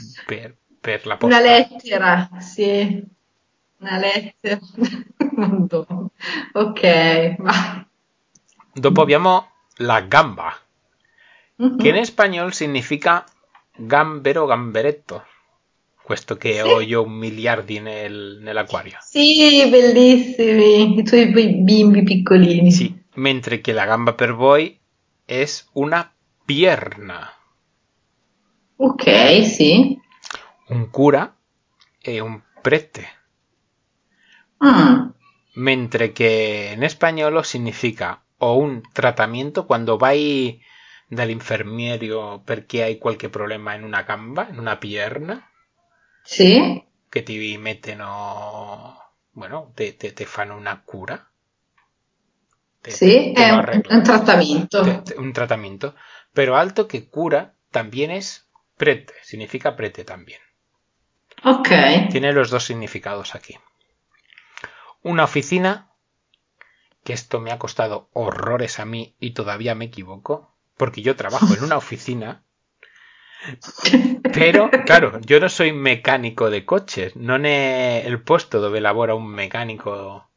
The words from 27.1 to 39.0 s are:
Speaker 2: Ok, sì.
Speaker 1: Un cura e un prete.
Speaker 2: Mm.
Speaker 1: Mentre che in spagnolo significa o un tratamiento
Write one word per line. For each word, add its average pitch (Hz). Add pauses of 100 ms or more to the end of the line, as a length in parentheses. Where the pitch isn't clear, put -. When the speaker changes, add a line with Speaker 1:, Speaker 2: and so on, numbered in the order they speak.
Speaker 2:
Ok, 165
sì. 190 (680)
Speaker 1:
Un 120
cura 143 (640)
e 117
un 110 (200)
prete. - (1600)
Speaker 2:
Mm. 254 (460)
Speaker 1:
Mentre 123
che 107
in 131
spagnolo 160
significa 113 (160)
o 120
un 135 (120)
tratamiento 127